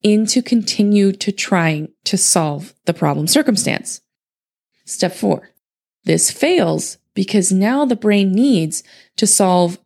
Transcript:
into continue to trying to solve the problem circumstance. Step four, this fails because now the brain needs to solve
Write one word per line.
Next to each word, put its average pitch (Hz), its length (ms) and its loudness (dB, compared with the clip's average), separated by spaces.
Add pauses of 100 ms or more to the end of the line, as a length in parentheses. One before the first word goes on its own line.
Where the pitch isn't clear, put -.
into 214 380 2
continue 208 680 2
to 196 200 -6
trying 160 580 -2 (160)
to 190 120 -2
solve 156 560 -2 (120)
the 170 80 -2
problem 147 340 -2
circumstance. - 760 -2 (840)
Step - 280 -4
four, 180 360 -4 (560)
this 160 260 0
fails 185 680 -2 (160)
because 196 380 -2
now 220 320 0
the 247 120 0
brain 202 360 2
needs 190 500 0 (360)
to 214 100 2
solve 180 580 2